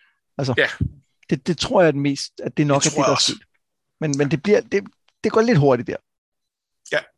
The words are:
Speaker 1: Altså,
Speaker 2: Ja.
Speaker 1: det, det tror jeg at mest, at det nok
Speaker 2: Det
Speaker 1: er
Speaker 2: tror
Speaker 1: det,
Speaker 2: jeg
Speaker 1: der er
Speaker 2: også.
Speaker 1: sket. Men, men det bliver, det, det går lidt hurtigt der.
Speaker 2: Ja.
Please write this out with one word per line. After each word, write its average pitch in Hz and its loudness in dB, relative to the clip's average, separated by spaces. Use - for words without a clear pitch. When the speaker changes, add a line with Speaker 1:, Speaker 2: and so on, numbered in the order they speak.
Speaker 1:
Altså, 127 -4
Speaker 2:
Ja. 151 0
Speaker 1:
det, - -4
det 170 -2
tror 214 0
jeg 165 6
at 139 0
mest, 143 -6
at - -8
det 151 0
nok 139 2
Speaker 2:
Det - 0
Speaker 1:
er - 0
Speaker 2:
tror - -14
Speaker 1:
det, - -2
Speaker 2:
jeg 139 2
Speaker 1:
der 143 2
er 135 0
Speaker 2:
også. - -2
Speaker 1:
sket. - -14
Men, 147 -4
men 143 0
det 156 -2
bliver, 202 2
det, 196 -4
det 214 0
går 220 2
lidt 233 2
hurtigt 127 4
der. - -6
Speaker 2:
Ja. 151 -2